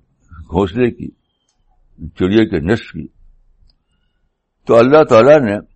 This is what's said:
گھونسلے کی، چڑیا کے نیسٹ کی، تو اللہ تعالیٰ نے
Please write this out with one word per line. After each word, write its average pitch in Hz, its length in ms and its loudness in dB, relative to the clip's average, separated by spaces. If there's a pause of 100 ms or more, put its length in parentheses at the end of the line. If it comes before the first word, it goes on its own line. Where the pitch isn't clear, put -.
(500)
گھونسلے 101 400 -4
کی، - 200 -14 (960)
چڑیا 101 360 -2
کے 87 160 -6
نیسٹ 101 320 -6
کی، 80 140 -14 (1600)
تو 113 120 0
اللہ 135 280 4
تعالیٰ 127 360 4
نے 107 120 -4 (240)